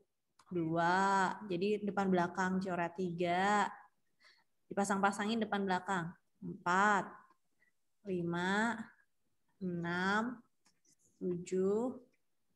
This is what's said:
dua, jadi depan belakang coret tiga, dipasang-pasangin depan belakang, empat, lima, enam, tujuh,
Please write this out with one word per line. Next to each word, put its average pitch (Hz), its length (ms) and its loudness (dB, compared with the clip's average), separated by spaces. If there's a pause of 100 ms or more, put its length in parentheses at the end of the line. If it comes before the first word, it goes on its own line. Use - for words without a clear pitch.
(520)
dua, 180 800 2 (160)
jadi 202 320 0
depan 196 320 0
belakang 185 480 2
coret 175 400 -2
tiga, 180 720 2 (960)
dipasang-pasangin 202 720 0
depan 208 240 -2
belakang, 180 480 -2 (320)
empat, 185 640 2 (960)
lima, 185 720 0 (880)
enam, 185 800 -2 (800)
tujuh, 190 720 -2 (600)